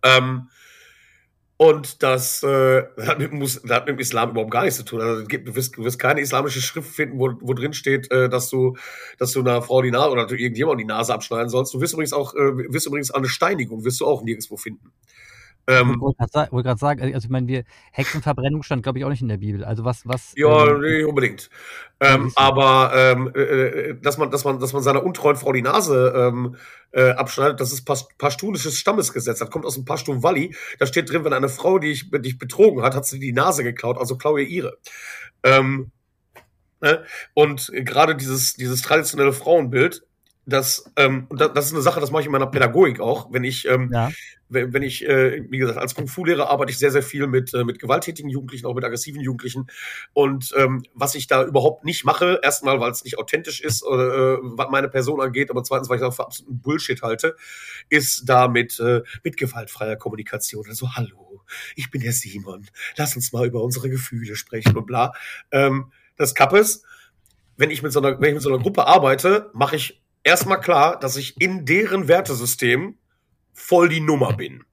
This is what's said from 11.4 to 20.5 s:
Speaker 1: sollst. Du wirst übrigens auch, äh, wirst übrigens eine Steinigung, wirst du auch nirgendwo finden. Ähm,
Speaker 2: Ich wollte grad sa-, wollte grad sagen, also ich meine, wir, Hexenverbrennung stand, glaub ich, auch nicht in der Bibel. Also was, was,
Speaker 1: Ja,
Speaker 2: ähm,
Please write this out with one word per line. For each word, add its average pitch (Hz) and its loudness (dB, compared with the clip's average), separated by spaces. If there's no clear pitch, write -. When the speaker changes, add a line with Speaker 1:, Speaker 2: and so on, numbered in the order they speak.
Speaker 1:
sollst. 127 -2
Du 127 -6
wirst 160 -2
übrigens 156 -4
auch, 139 -4
äh, 131 0
wirst 156 -4
übrigens 143 -6
eine 135 -2
Steinigung, 123 -2
wirst 127 -2
du 151 0
auch 143 2
nirgendwo 110 -8
finden. - -14
Ähm, 127 6
Speaker 2:
Ich 120 0
wollte 139 0
grad 117 -2
sa-, 151 0
wollte 123 0
grad 120 0
sagen, 143 0
also 131 -2
ich 120 -6
meine, 127 0
wir, 127 -2
Hexenverbrennung 139 -2
stand, 127 -4
glaub 131 -2
ich, 135 -4
auch 135 -2
nicht 131 -4
in 123 -2
der 104 -2
Bibel. 101 -4
Also 113 -4
was, 123 -4
was, 123 -8
Speaker 1:
Ja, 143 2
Speaker 2:
ähm, 151 8